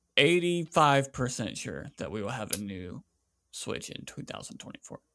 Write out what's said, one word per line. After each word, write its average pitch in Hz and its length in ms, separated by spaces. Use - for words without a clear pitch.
eighty-five 160 960
percent 127 460
sure - 300
that - 120
we 107 120
will 98 80
have 113 220
a 98 60
new 98 440
Switch - 400
in - 160
two - 160
thousand - 360
twenty-four. - 420